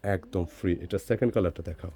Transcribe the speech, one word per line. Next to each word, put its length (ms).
একদম 420
ফ্রি। 160
এটা 140
সেকেন্ড 260
কালারটা 360
দেখাও, 260